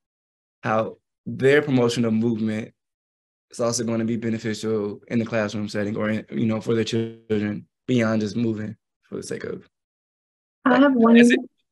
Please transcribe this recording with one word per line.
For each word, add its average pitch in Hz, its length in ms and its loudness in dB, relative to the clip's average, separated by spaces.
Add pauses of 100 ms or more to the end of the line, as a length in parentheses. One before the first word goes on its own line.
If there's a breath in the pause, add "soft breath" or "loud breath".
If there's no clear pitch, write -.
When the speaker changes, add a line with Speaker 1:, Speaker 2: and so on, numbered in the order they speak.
(640)
Speaker 1:
how 110 360 -2 (260)
their 135 380 2
promotion 123 420 0
of 113 80 0
movement 110 600 -2 (760)
is - 100 -12
also 117 240 -2
going 113 140 -2
to 113 60 -2
be 113 120 -2
beneficial 110 920 -4
in 120 100 -2
the 110 80 -2
classroom 104 420 -4
setting 104 280 -4
or, 107 140 -2
in, 110 200 -4
you 131 160 -2
know, 110 140 -2
for 117 140 -2
their 113 100 0
children 110 840 -4 (200)
beyond 113 340 2
just 107 160 -4
moving 113 400 -4 (260)
for - 140 -16
the 95 60 -8
sake - 220 -10
of, - 240 -12 (960)
Speaker 2:
I 262 60 4
Speaker 1:
like, 247 100 4
Speaker 2:
have 277 140 6
one 226 220 6
Speaker 1:
as 240 140 10
if, 254 80 4 (340)